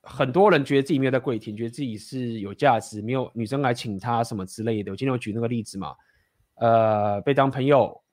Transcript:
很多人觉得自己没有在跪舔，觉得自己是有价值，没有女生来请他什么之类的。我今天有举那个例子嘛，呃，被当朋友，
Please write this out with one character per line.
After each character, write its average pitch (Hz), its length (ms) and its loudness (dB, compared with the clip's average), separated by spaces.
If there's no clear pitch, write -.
很 131 300 -2
多 190 200 6
人 147 120 4
觉 143 120 0
得 139 80 4
自 139 100 -2
己 139 60 2
没 135 60 2
有 127 60 2
在 131 80 2
跪 120 200 -4
舔， 104 180 -12
觉 117 60 -6
得 117 60 -6
自 117 120 -12
己 117 160 -6
是 120 420 -8
有 98 140 -8
价 123 260 4
值， 107 220 -10
没 110 100 -6
有 131 220 -2
女 113 100 -4
生 131 180 -4
来 127 120 2
请 110 240 -6
他 117 260 -2
什 117 140 -6
么 92 80 -6
之 - 160 -12
类 110 220 -2
的。 98 80 -8
我 95 40 -8
今 127 100 -6
天 135 60 0
有 127 60 -2
举 107 160 -6
那 113 80 -4
个 117 60 -2
例 117 160 -4
子 98 160 -12
嘛， 76 160 -10
呃， 110 680 2
被 139 120 2
当 135 160 4
朋 131 160 -2
友， 135 480 2